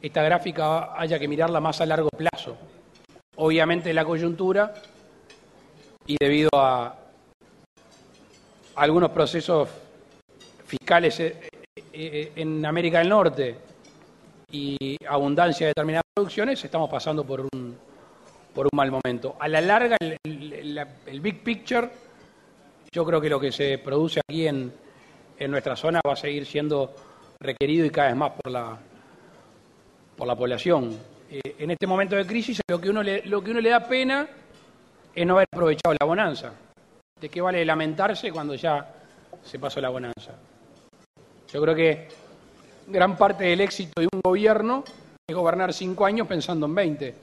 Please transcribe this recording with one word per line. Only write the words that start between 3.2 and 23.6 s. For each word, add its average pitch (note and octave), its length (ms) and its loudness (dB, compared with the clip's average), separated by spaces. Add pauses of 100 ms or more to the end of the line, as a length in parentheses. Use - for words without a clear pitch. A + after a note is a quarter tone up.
Obviamente D#3+ 560 2
la D#3+ 120 2
coyuntura F3+ 680 0 (1300)
y D3 140 -4
debido D3 320 4
a C3 420 4 (1800)
algunos D#3 340 4
procesos D#3+ 580 2 (960)
fiscales, E3+ 520 2
eh, D#3+ 320 -6 (260)
eh, - 60 -18 (100)
eh, D#3 440 -10
en D#3 280 -4
América E3 340 2
del E3+ 100 4
Norte C#3+ 480 2 (960)
y C#3 520 -6
abundancia C#3+ 600 2
de D3+ 40 4
determinadas D#3 340 0 (100)
producciones, G#3 500 -2
estamos D#3+ 240 -2
pasando D3+ 360 -4
por C3 160 -6
un, B2+ 360 -10 (760)
por C3+ 120 0
un C#3+ 100 2
mal C3+ 160 2
momento. B2+ 480 -4
A D3 80 -4
la D#3 120 2
larga, A3+ 380 4
el, D#3+ 240 -4
el, D3 540 -10
la, D3 100 -8 (200)
el C#3 140 -12
big G3+ 220 -4
picture, A#3 480 -2 (1000)
yo E3+ 120 0
creo D#3+ 160 2
que D3+ 80 -2
lo C#3+ 120 0
que C3+ 100 -2
se C#3 280 -2